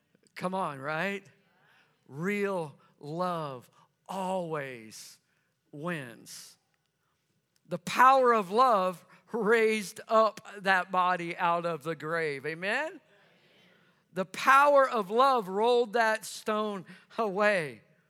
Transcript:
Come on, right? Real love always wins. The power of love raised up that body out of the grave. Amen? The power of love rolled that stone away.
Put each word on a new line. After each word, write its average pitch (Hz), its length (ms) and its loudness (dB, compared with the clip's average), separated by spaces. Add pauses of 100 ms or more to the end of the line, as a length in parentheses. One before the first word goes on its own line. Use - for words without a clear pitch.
(360)
Come 185 180 -6
on, 165 260 -4
right? 165 440 -4 (840)
Real 185 680 -4 (240)
love 156 680 -6 (380)
always 156 1080 -8 (540)
wins. 147 840 -10 (1120)
The 170 100 -6
power 254 540 6
of 202 180 0
love 202 540 2 (260)
raised 220 760 0
up 220 340 2 (200)
that 185 300 0
body 180 460 0
out 175 280 0
of 165 180 -4
the 160 120 -6
grave. 151 500 -6
Amen? 220 540 -6 (1160)
The 185 80 -4
power 269 640 6
of 214 220 -4
love 240 360 2
rolled 226 460 0
that 220 320 0
stone 214 600 -6 (340)
away. 190 600 -2 (280)